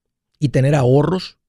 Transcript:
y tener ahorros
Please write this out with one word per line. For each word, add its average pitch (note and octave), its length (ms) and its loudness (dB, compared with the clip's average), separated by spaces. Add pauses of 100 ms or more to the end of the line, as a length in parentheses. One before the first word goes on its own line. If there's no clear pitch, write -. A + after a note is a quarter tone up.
(380)
y C3+ 120 -2
tener C#3+ 240 0
ahorros D3 640 0 (100)